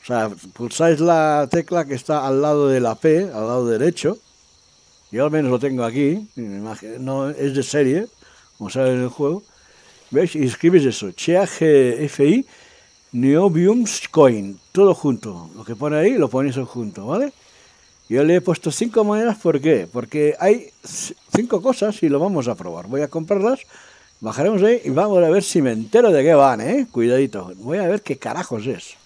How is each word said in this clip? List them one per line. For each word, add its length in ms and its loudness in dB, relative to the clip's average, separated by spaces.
O 40 -20
sea, 240 -2
pulsáis 460 0
la 500 2
tecla 340 -2
que 100 -8
está 320 -4
al 140 0
lado 280 2
de 100 2
la 160 0
P, 300 2
al 240 -6
lado 180 -2
derecho, 500 0
yo 140 -2
al 80 0
menos 180 0
lo 80 0
tengo 240 -2
aquí, 540 -2
me 240 -10
imag-, 380 -14
no, 320 -6
es 220 -4
de 120 -2
serie, 420 0
como 140 -12
sale 220 0
en 100 -2
el 60 -4
juego, 340 -4
¿veis? 240 0
Y 80 0
escribes 400 4
eso, 320 -2
C 200 0
H 680 2
F 240 0
I, 180 2
Neobium 760 2
Coin, 480 2
todo 240 4
junto, 600 -6
lo 80 -18
que 100 -10
pone 220 -4
ahí 160 2
lo 160 0
ponéis 300 -2
junto, 480 -10
¿vale? 260 -4
Yo 140 0
le 140 4
he 40 2
puesto 300 -2
cinco 320 -2
monedas, 360 0
¿por 220 0
qué? 320 0
Porque 460 -2
hay 320 0
c-, 320 -14
cinco 260 0
cosas 440 -2
y 40 2
lo 120 2
vamos 260 -2
a 80 -4
probar, 320 -12
voy 140 -6
a 80 -4
comprarlas, 520 -2
bajaremos 420 0
ahí 220 4
y 60 -4
vamos 340 2
a 40 4
ver 140 2
si 180 0
me 120 0
entero 400 2
de 100 4
qué 120 4
van, 260 4
¿eh? 280 -2
Cuidadito, 680 0
voy 220 -6
a 100 -2
ver 140 -2
qué 140 -8
carajos 520 -8
es 260 -10